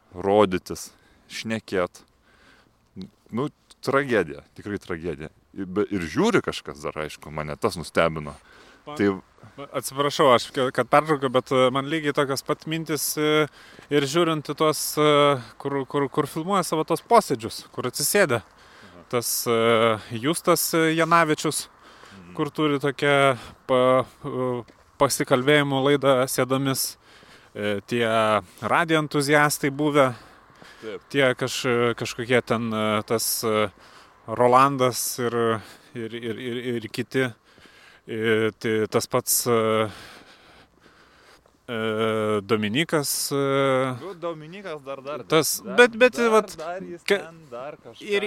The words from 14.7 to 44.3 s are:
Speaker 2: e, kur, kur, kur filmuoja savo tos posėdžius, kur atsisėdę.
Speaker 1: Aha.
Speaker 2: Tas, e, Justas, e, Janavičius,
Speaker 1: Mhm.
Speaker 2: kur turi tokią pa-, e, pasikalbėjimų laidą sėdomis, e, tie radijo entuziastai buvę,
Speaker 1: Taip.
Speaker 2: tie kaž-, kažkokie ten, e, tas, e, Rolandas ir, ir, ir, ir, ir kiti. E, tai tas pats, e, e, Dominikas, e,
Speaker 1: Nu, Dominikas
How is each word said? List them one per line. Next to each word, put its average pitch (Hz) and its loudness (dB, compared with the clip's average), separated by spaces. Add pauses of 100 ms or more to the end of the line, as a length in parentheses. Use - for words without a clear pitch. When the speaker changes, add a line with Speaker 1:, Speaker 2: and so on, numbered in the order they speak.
Speaker 2:
e, 151 2 (460)
kur, 139 -6
kur, 143 -2
kur 143 -2
filmuoja 175 -2
savo 160 -2
tos 160 -2
posėdžius, 131 2
kur 123 -8
atsisėdę. 147 0
Speaker 1:
Aha. - -20
Speaker 2:
Tas, 120 -4 (120)
e, 120 0 (580)
Justas, 156 0
e, 165 2
Janavičius, 160 0 (460)
Speaker 1:
Mhm. 90 -20
Speaker 2:
kur 151 -4
turi 147 0
tokią 143 2 (460)
pa-, 127 4 (140)
e, 127 -6 (360)
pasikalbėjimų 139 2
laidą 139 4 (100)
sėdomis, 131 -2 (540)
e, 104 -4
tie 120 -2 (520)
radijo 156 2
entuziastai 147 2
buvę, 143 2 (640)
Speaker 1:
Taip. 104 -12
Speaker 2:
tie 135 2
kaž-, 120 -2
kažkokie 120 -2
ten, 117 -4
e, 107 0
tas, - -4
e, 107 0 (580)
Rolandas 127 2
ir, 120 -2 (580)
ir, 113 -12
ir, 117 -8
ir, 123 -8 (160)
ir 110 -6
kiti. 131 -2 (800)
E, 110 0
tai 110 -2
tas 117 0
pats, - -2
e, 110 2 (1700)
e, 110 -2
Dominikas, 113 -2
e, 135 0
Speaker 1:
Nu, 170 -12
Dominikas 165 -12